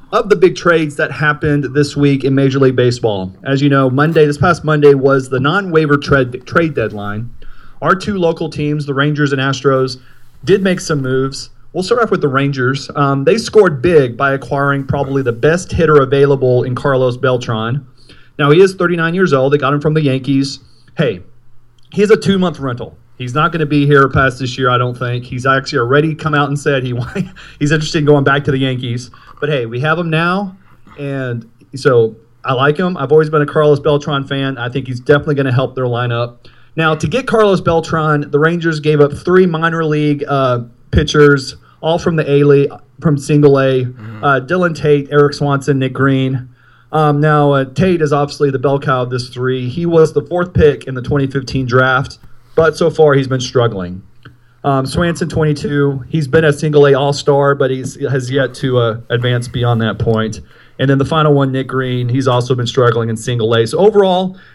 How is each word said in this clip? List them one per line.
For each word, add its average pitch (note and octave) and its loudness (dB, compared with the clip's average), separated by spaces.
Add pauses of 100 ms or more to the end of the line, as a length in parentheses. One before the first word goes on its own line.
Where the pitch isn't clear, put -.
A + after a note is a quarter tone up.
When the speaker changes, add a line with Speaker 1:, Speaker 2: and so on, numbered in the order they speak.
(100)
Speaker 1:
of G#3+ 0
the G3+ 2
big E3+ 4
trades D#3+ 0
that D3 -4
happened D3 0 (100)
this C#3+ 2
week C#3+ 2
in C3+ 0
Major C3+ 2
League C3 4
Baseball. A#2 0 (120)
As C3+ 0
you D3 4
know, C3+ 2
Monday, D3+ 2
this C#3+ -2
past F3 0
Monday D3 6
was C3+ 2
the C3 -2
non-waiver D#3 0
trade, C3 -2
trade E3 -2
deadline. G#2 -6 (480)
Our E3 2
two G3 -4
local E3 -2
teams, D3 -4
the C#3+ -4
Rangers C#3+ 0
and C3+ 0
Astros, C3 0 (420)
did F#3+ 2
make F#3 0
some D3 -4
moves. C3 -4 (220)
We'll F#3 -4
start A#3+ 0
off G#3+ 0
with F3+ 0
the D3 0
Rangers. C3+ -2
Um, C#3 0
they F3+ 2
scored F#3 2
big C3+ 2
by C#3 -2
acquiring C#3 -2
probably C#3 -2
the A#2+ -2
best D#3+ 0
hitter D3+ 4
available C3 2
in B2 -4
Carlos C3 0
Beltran. B2 -2 (540)
Now, C#3+ 4
he E3 6
is F#3+ 4
thirty-nine E3+ -2
years F#3 0
old. C3+ 2
They D3 4
got C3+ 0
him D3 0
from D#3 0
the D#3 0
Yankees. C3+ -2 (380)
Hey, A2 -2 (720)
he's G3+ 2
a G#3+ 6
two-month F#3 0
rental. C3 -8 (200)
He's B2 -8
not E3 2
gonna D#3+ -2
be C#3+ 2
here C#3 6
past C3 0
this B2 -6
year, C3 0
I B2 2
don't B2 -4
think. B2 -6
He's C3 -8
actually C3+ 0
already C#3+ 0
come D3+ -4
out C#3+ 0
and C#3+ -4
said C#3 -2
he B2 -6 (280)
<laughs> - -20
he's D3 0
interested D#3 -2
in D3 -2
going C#3+ 4
back C#3 0
to D3+ -2
the C3+ 0
Yankees. B2 -4 (280)
But D3 -4
hey, C3 -2
we A#2+ -8
have D#3 0
him E3+ -4
now, F3+ -2 (420)
and C3+ -8 (260)
so A#2+ 2 (280)
I C3 -4
like C#3 0
him. F#3 -2
I've C3+ -4
always D#3 4
been D3+ 0
a D3 -2
Carlos D3+ 2
Beltran C#3+ -2
fan. C3+ -4
I A#2+ -8
think B2+ -6
he's B2+ -8
definitely D3 0
gonna C3+ -2
help B2+ -2
their C3 -4
lineup. A#2+ -4 (360)
Now, D#3+ 0
to D#3 -4
get C4 -4
Carlos G#3 2
Beltran, D#3+ -2
the C#3+ 0
Rangers D#3+ 0
gave D3+ 2
up C#3+ 4
three F#3 0
minor E3 -2
league, D3+ 0
uh, C3 0 (300)
pitchers, D3 2 (240)
all E3 -2
from E3+ -2
the D3 -2
A C#3+ 4
League, C#3+ 4 (280)
from D3 2
single C#3+ 4
A. C3 0
Speaker 2:
Mm-hmm. - -10
Speaker 1:
Uh, C3+ 2
Dylan E3+ -2
Tate, C#3+ 0
Eric D3 4
Swanson, C#3 0
Nick C3 -2
Green. C3 0 (420)
Um, D3 2
now, D3+ 4
uh, C3+ 0
Tate F3 0
is D3 0
obviously C#3+ 0
the C3 -2
bell C#3 0
cow C3 -2
of B2 -6
this B2 -6
three. B2+ -4
He E3+ -6
was D#3+ 4
the D3 0
fourth F3+ -6
pick D3+ 2
in C3 -8
the B2 -8
twenty C#3 -2
fifteen C3+ -4
draft, C3 0 (360)
but D#3+ 2
so E3+ 0
far D3+ 4
he's C3+ 0
been B2+ -2
struggling. F#2+ -4 (600)
Um, C3+ 0
Swanson, E3+ -2
twenty-two, D3 -2
he's D#3 -4
been D#3+ 4
a D3 4
single D3 4
A C#3 4
all-star, C#3+ 2
but C3+ 0
he's, C3 -8
has B2+ -4
yet C3+ -2
to, B2+ -2
uh, A#2 0 (100)
advance B2 -2
beyond A#2+ 0
that A2 -2
point. A2 -2 (380)
And C3+ 0
then C#3 4
the C3+ 0
final D3+ 2
one, C#3 2
Nick C3 -4
Green, B2+ -4
he's B2+ -2
also B2 0
been A#2+ -2
struggling A#2 0
in A2 -4
single A#2 -2
A. A2+ 2
So D3+ -4
overall, F#3+ 2 (160)